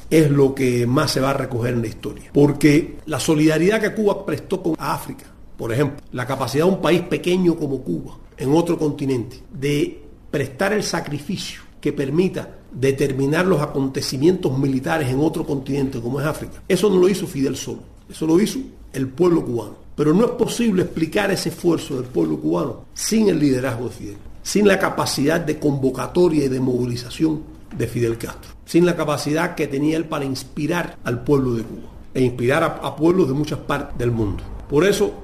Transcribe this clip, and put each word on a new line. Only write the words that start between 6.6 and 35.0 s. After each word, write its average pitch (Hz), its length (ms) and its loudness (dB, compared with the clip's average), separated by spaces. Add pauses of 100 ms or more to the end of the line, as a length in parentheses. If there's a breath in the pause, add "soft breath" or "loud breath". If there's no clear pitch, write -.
de 190 60 4
un 185 100 0
país 170 200 4
pequeño 175 540 0
como 135 260 -4
Cuba, - 340 -6 (220)
en 139 160 0
otro 170 240 2
continente, 135 640 -2 (100)
de 143 520 -2 (260)
prestar 196 440 -2
el 208 100 0
sacrificio - 800 -6 (200)
que 151 120 0
permita 151 560 0 (220)
determinar 139 760 2
los 170 160 4
acontecimientos 143 960 0
militares 139 520 0
en 131 100 0
otro 160 260 0
continente 139 540 -2
como 123 200 -4
es 143 80 -2
África, - 400 -6
eso 190 220 2
no 185 80 4
lo 180 100 6
hizo 202 180 0
Fidel 139 300 -2
solo, 113 240 -10 (300)
eso - 180 -6
lo 165 120 6
hizo 220 200 0 (340)
el 139 140 -2
pueblo 170 380 2
cubano. 113 300 -6 (200)
Pero 147 180 4
no 220 120 6
es 226 60 2
posible 214 520 2
explicar 196 480 0
ese 170 180 -2
esfuerzo 156 460 -2
del 127 100 -4
pueblo 165 340 -2
cubano 156 540 -2
sin 214 360 2
el 160 100 2
liderazgo 127 460 2
de 107 80 -6
Fidel, 101 240 -14 (260)
sin 208 240 4
la 190 100 6
capacidad 156 640 0
de 151 180 -4
convocatoria 139 880 2
y 131 40 2
de 131 100 -2
movilización 127 800 0 (340)
de 120 120 -2
Fidel 117 300 -2
Castro, - 340 -12 (120)
sin 170 220 4
la 170 100 2
capacidad 151 600 -2
que 151 120 -2
tenía 143 300 0
él 165 80 -2
para 147 200 -4
inspirar 151 800 -4
al 120 200 -4
pueblo 131 320 2
de 110 80 -4
Cuba - 260 -14 (240)
e 131 80 0
inspirar 123 420 2
a, 160 40 2
a 151 280 -6
pueblos 170 320 2
de 135 60 -2
muchas 147 260 -4
partes - 380 -6
del 120 140 0
mundo. 110 320 -2 (260)
Por 147 160 4
eso, 202 260 2 (120)